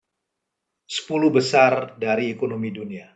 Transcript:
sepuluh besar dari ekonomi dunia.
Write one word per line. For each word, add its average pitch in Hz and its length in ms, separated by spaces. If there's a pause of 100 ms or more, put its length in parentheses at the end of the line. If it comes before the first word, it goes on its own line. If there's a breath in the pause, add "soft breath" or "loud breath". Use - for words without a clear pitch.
(880)
sepuluh 156 480
besar 131 640
dari 113 320
ekonomi 113 400
dunia. 101 460